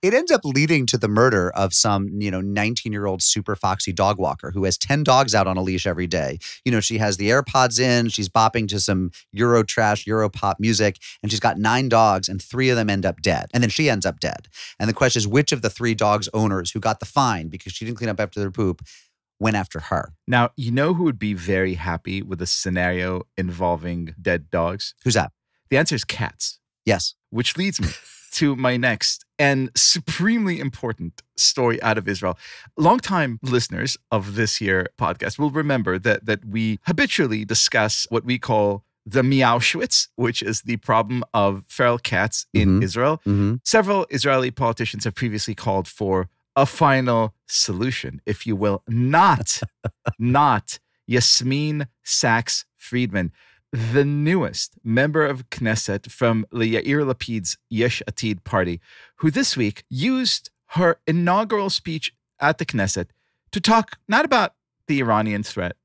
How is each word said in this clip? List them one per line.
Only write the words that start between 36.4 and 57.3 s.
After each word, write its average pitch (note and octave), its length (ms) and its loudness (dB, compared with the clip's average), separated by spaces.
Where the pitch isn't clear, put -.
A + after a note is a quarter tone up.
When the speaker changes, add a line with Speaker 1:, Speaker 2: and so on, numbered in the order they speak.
Speaker 2:
we A2 420 -2
habitually D3 600 0
discuss A2 640 0
what A#2 120 0
we B2 160 -2
call G#2 460 0
the B2+ 160 0
Meowschwitz, C3 920 2
which A#2 280 -2
is G#2+ 200 -4
the A#2 140 -4
problem A2+ 560 0
of G2 340 0
feral B2 320 0
cats - 540 -2
in G2 160 4
Speaker 1:
Mm-hmm. F#2+ 140 4
Speaker 2:
Israel. A#2+ 340 0
Speaker 1:
Mm-hmm. G2+ 280 2
Speaker 2:
Several G3 460 2
Israeli C3 400 0
politicians A#2 540 -4
have A2 100 -4
previously G#2+ 400 -4
called F#2+ 340 -2
for F#2+ 400 -2
a C3+ 120 4
final B2 680 2
solution, G2+ 800 -4
if - 200 -4
you A2+ 80 -2
will, G2 320 0
not, C3+ 760 2
<laughs> - 280 -8
not B2 600 2
Yasmin C3+ 840 0
Sachs - 640 0
Friedman, G2+ 560 -2
the A#2+ 320 2
newest D3 800 -2
member D3 420 2
of C3+ 240 -4
Knesset A2 600 -4
from A2+ 420 0
Yair A#2+ 540 0
Lapid's A#2 500 -4